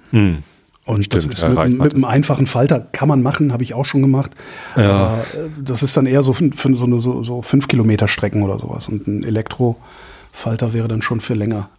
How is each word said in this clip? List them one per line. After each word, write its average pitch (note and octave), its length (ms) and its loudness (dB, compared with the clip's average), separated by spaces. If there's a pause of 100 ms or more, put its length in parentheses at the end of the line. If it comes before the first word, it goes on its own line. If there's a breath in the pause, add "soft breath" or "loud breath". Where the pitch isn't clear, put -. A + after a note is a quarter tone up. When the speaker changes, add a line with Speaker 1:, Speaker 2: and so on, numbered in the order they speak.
(120)
Speaker 1:
Hm. F2+ 320 2 (420 soft breath)
Speaker 2:
Und G#2 280 -2
das F2 100 2
Speaker 1:
Stimmt, D#2 100 -4
Speaker 2:
ist E2+ 100 -4
Speaker 1:
ja, E2 60 4
Speaker 2:
mit, - 80 2
Speaker 1:
reicht E2 140 2
Speaker 2:
mit B2+ 100 0
Speaker 1:
halt. C#3+ 140 2
Speaker 2:
einem C3 100 2
einfachen C3+ 400 2
Falter, B2 360 2
kann - 260 -4
man C#3 140 4
machen, C#3 320 0
habe A#2+ 100 -2
ich A#2+ 100 -8
auch C3 120 -4
schon C#3 160 0
gemacht. C3+ 300 2 (440 loud breath)
Speaker 1:
Ja. G2+ 160 4
Speaker 2:
Aber, G2 260 2 (160)
äh, D#3+ 160 -8 (120)
das C3 200 -4
ist C3+ 140 0
dann C3+ 100 2
eher C3+ 180 4
so C3 100 2
für, D3+ 180 0
für C3+ 240 0
so A#2+ 100 -2
eine, A#2+ 140 2
so, B2 240 -2
so A#2+ 180 -6
fünf C#3 280 2
Kilometer G#2+ 400 4
Strecken G#2 340 -2
oder G2 160 -2
sowas. - 300 -10
Und G#2 180 -8
ein G#2 160 -2
Elektrofalter - 1500 -4
wäre A2+ 160 -2
dann G#2+ 120 -2
schon A#2 200 -4
für B2 140 -4
länger. G#2 440 -4